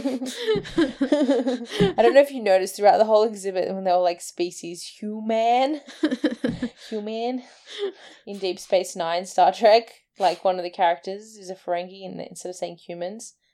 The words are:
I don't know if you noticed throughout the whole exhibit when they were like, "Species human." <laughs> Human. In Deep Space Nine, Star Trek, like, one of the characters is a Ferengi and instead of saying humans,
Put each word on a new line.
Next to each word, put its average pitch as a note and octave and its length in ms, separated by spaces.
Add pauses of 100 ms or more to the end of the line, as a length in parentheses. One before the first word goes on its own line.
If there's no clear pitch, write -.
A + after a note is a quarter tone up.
(760)
I C4+ 1200
don't A#3 160
know C#4 80
if C#4+ 100
you C4 100
noticed F#3+ 340
throughout G3+ 220
the G#3+ 80
whole G#3+ 180
exhibit F#3+ 500
when F#3+ 100
they F#3 80
were F3 60
like, F3 240
"Species F3 640
human." A3+ 960 (200)
<laughs> B3 880
Human. A3+ 540 (840)
In G3+ 140
Deep F#3 200
Space - 360
Nine, E3+ 300
Star F3+ 260
Trek, A3+ 380 (300)
like, F3 240
one F#3 140
of F3 60
the F3 60
characters F#3+ 640
is F#3+ 140
a F#3 60
Ferengi F#3 500
and F#3 160
instead - 280
of F3+ 60
saying E3+ 220
humans, F3 580 (180)